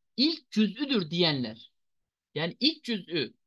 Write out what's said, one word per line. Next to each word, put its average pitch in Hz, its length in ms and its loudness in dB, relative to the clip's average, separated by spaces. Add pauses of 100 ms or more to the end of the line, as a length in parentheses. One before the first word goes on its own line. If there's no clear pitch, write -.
(160)
ilk 311 340 0
cüz'üdür 214 600 0
diyenler. 143 640 0 (640)
Yani 160 260 -4
ilk 320 240 0
cüz'ü 165 500 -6 (120)